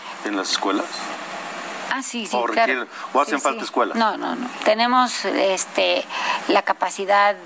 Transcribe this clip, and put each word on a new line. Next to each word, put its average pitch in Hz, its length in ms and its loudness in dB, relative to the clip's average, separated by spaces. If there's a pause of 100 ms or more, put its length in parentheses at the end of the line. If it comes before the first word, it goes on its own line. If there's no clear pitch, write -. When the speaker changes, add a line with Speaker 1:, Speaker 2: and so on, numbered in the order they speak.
(240)
Speaker 1:
en 104 120 -4
las 92 160 -2
escuelas? 98 340 0 (1040)
Speaker 2:
Ah, 269 120 -4
sí, 233 240 -6
sí, 208 100 -2
Speaker 1:
¿O 120 80 0
Speaker 2:
claro. 214 220 2
Speaker 1:
requieren, 127 220 0 (240)
o 135 80 4
hacen 143 180 2
Speaker 2:
Sí, - 40 -6
Speaker 1:
falta 131 180 0
Speaker 2:
sí. 123 40 -6
Speaker 1:
escuelas? 117 320 0
Speaker 2:
No, 220 200 2
no, - 200 -4
no. - 120 -6 (160)
Tenemos, 240 600 4
este, 185 800 2 (440)
la 196 140 4
capacidad 196 840 2